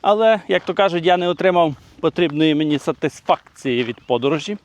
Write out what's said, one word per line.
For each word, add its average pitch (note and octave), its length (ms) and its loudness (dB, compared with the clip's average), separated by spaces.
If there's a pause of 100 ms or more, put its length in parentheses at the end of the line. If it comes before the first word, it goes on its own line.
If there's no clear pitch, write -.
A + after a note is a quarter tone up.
Але, G#3+ 480 2
як F3+ 160 -2
то F3+ 100 -6
кажуть, F3 300 0
я F3+ 120 4
не F3 120 -2
отримав F3 460 0 (260)
потрібної D#3 540 0
мені D3+ 240 0
сатисфакції - 1040 -4
від A2+ 120 -8 (100)
подорожі. D3 580 -2